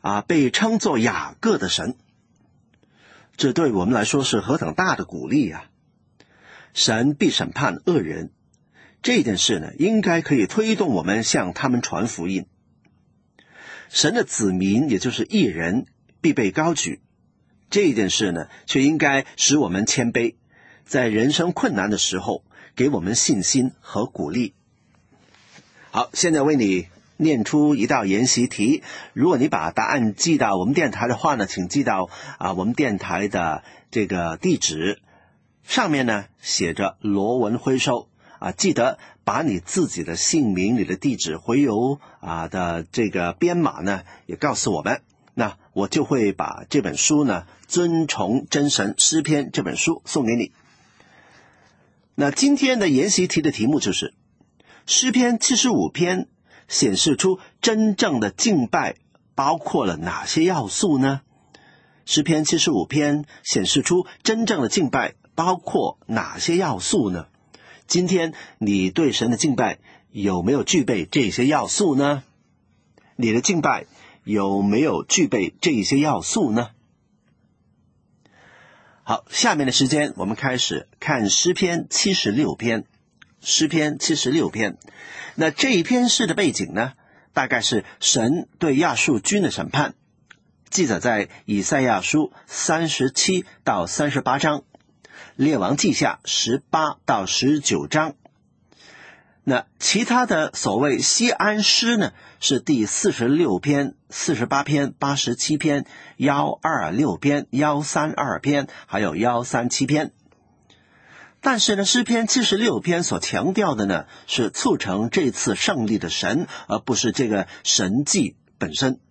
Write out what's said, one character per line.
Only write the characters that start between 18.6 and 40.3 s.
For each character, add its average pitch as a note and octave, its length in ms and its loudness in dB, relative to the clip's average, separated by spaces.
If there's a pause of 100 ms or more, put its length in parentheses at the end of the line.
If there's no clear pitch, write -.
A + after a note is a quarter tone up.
却 C3+ 160 2
应 D3+ 160 4
该 C#3 260 2 (120)
使 - 200 2
我 B2 140 2
们 F#2+ 160 0
谦 A#2+ 260 0
卑， A#2 220 0 (500)
在 B2+ 240 0
人 A2+ 240 2
生 E3+ 200 0
困 A3 220 -2
难 G2 140 0
的 G#2 80 0
时 - 220 -2
候， G#2 260 -6 (320)
给 C3 140 2
我 A#2+ 100 -2
们 F#2 140 -2
信 A#2+ 280 0
心 B2+ 380 0
和 - 240 -4
鼓 D#2+ 240 -8
励。 A2 260 -4 (1400)
好， A2+ 220 -2
现 E3+ 220 2
在 D3 80 4
为 D3+ 120 4
你 F#2+ 340 2 (280)
念 D3 280 2
出 D3 300 4
一 A2+ 120 2
道 B2+ 180 0
研 G2+ 220 2
习 B2 200 2
题， B2 360 0 (320)
如 C3 140 2
果 E3 100 4
你 C#3+ 100 2
把 E2+ 220 -2
答 A2 160 0
案 A2+ 280 0
寄 E3 220 0
到 G#2+ 220 2
我 F2+ 80 0
们 C3 80 0
电 D#3 160 2
台 G2+ 180 -4
的 B2 80 0
话 C#3+ 180 0
呢， G#2+ 120 -2
请 F#2 220 -6
寄 C#3 140 0
到， G2 280 -2 (260)
啊， F#2+ 160 -4
我 F#2 140 -2
们 A#2+ 80 0
电 A#2+ 240 0
台 F#2 280 -4
的 E2+ 380 -2 (260)
这 G#2+ 160 0
个 E2+ 300 -4
地 F3 220 0
址， E2 420 -4 (600)
上 A3 280 -2
面 C#3+ 140 2
呢 G#2 220 -2 (160)
写 E2 320 -2
着 G2 260 -4
罗 G#2 380 -2
文 A#2 200 0
辉 C3 200 0
收， B2 320 -2 (280)
啊， - 140 -8
记 F#3 220 0
得 A#2+ 240 2 (260)
把 A2+ 180 -2
你 A#2 180 0
自 D#3+ 280 -2
己 E2+ 160 -8
的 E2 100 -6
姓 A#2 400 0